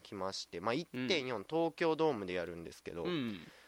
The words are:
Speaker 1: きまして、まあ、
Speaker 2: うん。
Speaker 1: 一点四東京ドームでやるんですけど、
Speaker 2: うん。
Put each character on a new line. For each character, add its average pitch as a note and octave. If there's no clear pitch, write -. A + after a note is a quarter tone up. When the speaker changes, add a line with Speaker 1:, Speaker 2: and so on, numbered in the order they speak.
Speaker 1:
き -
ま F#2+
し -
て、 F2
ま G#2
あ、 -
Speaker 2:
う C3+
ん。 -
Speaker 1:
一 F3
点 C#3+
四 A2
東 E3
京 D#3+
ド D#3
ー C#3+
ム G2+
で F2+
や F2+
る E2+
ん E2
で -
す -
け -
ど、 E2+
Speaker 2:
う E2
ん。 A#2+